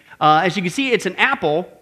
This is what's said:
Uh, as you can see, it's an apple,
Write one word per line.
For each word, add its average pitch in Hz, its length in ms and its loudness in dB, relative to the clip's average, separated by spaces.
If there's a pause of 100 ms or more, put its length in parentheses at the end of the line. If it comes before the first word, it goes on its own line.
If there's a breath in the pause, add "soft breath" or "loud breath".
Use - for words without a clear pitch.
(200 loud breath)
Uh, 156 240 4
as 180 140 -2
you 196 60 -4
can 175 80 -2
see, 269 200 -4
it's 202 140 0
an 185 100 -4
apple, 180 540 -2 (120)